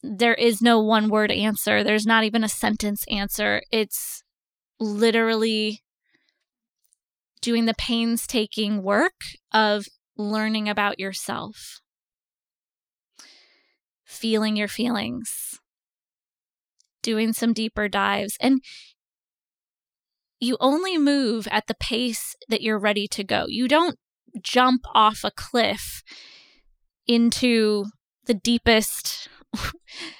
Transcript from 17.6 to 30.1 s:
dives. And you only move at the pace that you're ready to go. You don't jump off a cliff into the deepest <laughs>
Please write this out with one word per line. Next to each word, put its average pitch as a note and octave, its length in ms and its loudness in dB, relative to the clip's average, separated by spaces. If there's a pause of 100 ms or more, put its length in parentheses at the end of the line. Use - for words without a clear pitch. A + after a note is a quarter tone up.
dives. G3+ 520 -2
And C4 200 2 (1800)
you B3 220 0
only E4+ 360 2
move C4+ 540 2
at G#3+ 160 -2
the - 80 -4
pace A#3 600 -4 (140)
that A3 140 0
you're A3 160 0
ready G#3 300 0
to - 140 -6
go. G3+ 260 0
You A#3+ 200 -2
don't D#4+ 300 2 (440)
jump B3+ 400 4 (120)
off G#3+ 300 4
a G3+ 60 -2
cliff - 720 -2 (1040)
into A#3 800 2 (380)
the A#3+ 100 0
deepest - 960 0 (260)
<laughs> - 200 -6 (460)